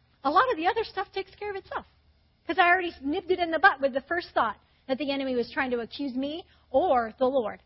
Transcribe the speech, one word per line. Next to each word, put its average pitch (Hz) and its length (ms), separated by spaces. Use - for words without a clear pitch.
a 277 80
lot 427 180
of 440 80
the 320 100
other 440 160
stuff - 300
takes 381 220
care 415 160
of 381 40
itself. - 300
'Cause 339 100
I 359 100
already 349 340
nipped 311 280
it 370 100
in 339 120
the 311 80
butt 330 200
with 269 140
the 269 80
first - 300
thought 233 260
that 262 100
the 277 140
enemy 269 240
was 233 160
trying 269 200
to 240 100
accuse 247 340
me 294 300
or 254 480
the 254 100
Lord. 214 360